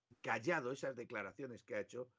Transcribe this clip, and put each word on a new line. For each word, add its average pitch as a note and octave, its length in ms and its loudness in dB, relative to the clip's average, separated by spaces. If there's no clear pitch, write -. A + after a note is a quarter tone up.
callado B2 500 2
esas C3+ 240 -2
declaraciones A#2 680 -4
que A2+ 120 -4
ha G#2 60 2
hecho, A#2+ 380 -4